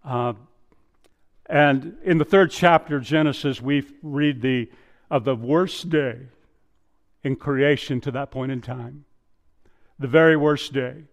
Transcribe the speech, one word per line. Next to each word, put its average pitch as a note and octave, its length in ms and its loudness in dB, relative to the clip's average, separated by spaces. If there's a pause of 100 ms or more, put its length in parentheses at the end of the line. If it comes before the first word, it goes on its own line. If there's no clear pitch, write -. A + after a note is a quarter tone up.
Uh, B2 300 -4 (1160)
and C#3+ 540 2
in F3 160 2
the C#3+ 60 2
third G3 260 4
chapter D#3+ 440 2
of C3 80 -4
Genesis, C#3+ 560 0
we C3+ 240 -2 (200)
read D3 380 -2
the, B2 280 -2 (400)
of C#3 140 -2
the C3 120 -2
worst D#3 540 -2
day C3+ 380 -2 (960)
in C3+ 120 -2
creation C#3 680 0
to C#3+ 100 -8
that C#3 180 -8
point C3 220 -8
in B2+ 100 -8
time. B2+ 440 -14 (920)
The C3+ 100 -6
very D#3+ 300 6
worst D3 360 0
day. C3 400 -6